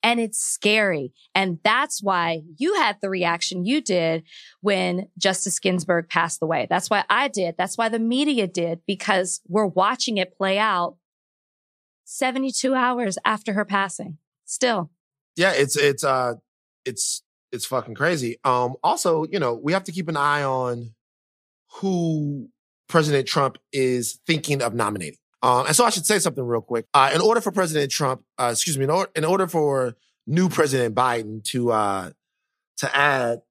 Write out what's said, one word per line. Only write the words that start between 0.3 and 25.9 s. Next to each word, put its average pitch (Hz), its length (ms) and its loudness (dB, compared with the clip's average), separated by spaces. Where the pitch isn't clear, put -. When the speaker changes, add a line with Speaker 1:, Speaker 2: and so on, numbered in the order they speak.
Speaker 1:
scary. 196 760 0
And 190 300 0
that's 240 400 0
why 170 380 0
you 330 180 0
had 226 260 0
the 196 80 -4
reaction 175 540 -2
you 262 160 0
did 165 440 0
when 185 480 -2
Justice 190 400 0
Ginsburg 175 520 0
passed 170 320 -2
away. 156 280 -2
That's 180 200 0
why 208 200 2
I 262 200 2
did. 185 280 -2
That's 185 200 -4
why 233 100 0
the 226 120 -2
media 247 460 0
did, 170 400 -4
because 190 640 -2
we're 202 200 0
watching 208 500 0
it 185 180 -4
play 190 220 0
out 196 400 0
seventy-two 262 720 -2
hours 247 480 0
after 214 300 0
her 202 100 0
passing. 196 540 -4
Still. 214 460 -2
Speaker 2:
Yeah, 180 160 4
it's, 139 240 2
it's, 143 260 2
uh, 127 300 2
it's, - 400 -6
it's 120 120 -8
fucking 120 300 -4
crazy. 135 480 0
Um, 123 400 2
also, 160 480 2
you 190 80 -2
know, 123 140 0
we 131 180 -4
have 190 140 0
to 180 80 -10
keep 165 160 -6
an 160 80 -2
eye 147 260 2
on 123 500 -4
who 160 720 -2
President 147 400 2
Trump 139 300 0
is 127 560 0
thinking 147 340 0
of 117 120 0
nominating. 104 460 -2
Um, 127 260 4
and 156 60 0
so 240 120 6
I 226 40 6
should 175 160 -4